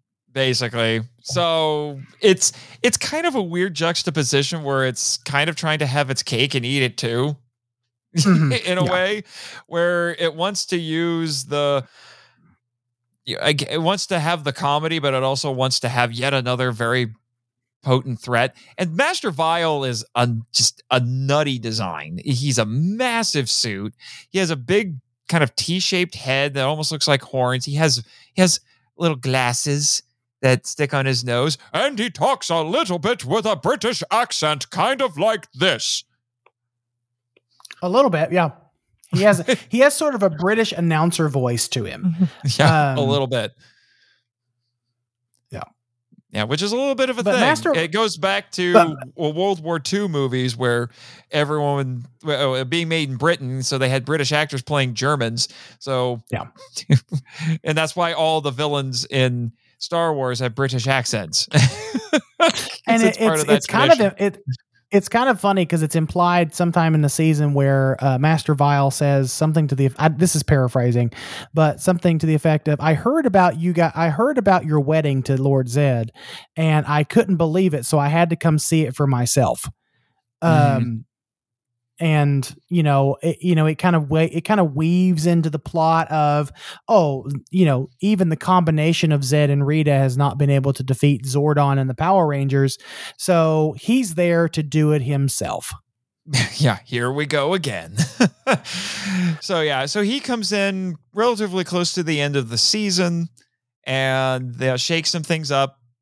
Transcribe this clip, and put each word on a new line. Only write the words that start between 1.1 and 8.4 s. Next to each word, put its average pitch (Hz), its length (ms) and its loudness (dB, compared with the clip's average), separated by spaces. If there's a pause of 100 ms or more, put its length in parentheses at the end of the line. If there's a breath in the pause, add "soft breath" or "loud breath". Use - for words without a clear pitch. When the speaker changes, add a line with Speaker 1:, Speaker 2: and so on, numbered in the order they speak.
Speaker 1:
So 151 760 -2 (200)
it's, 190 320 4 (300 loud breath)
it's 240 140 2
kind 320 300 -4
of 269 100 -2
a 214 60 0
weird 175 320 -2
juxtaposition 147 880 -2
where 135 220 0
it's - 320 -4
kind 143 300 -2
of 160 60 -4
trying 156 240 -2
to 147 80 -2
have 135 240 -2
its 127 140 -6
cake 131 320 -2
and 120 100 -4
eat 135 160 -2
it 123 140 -2
too. 127 460 -2
<laughs> - 40 -20 (720)
Speaker 2:
Mm-hmm. 160 340 2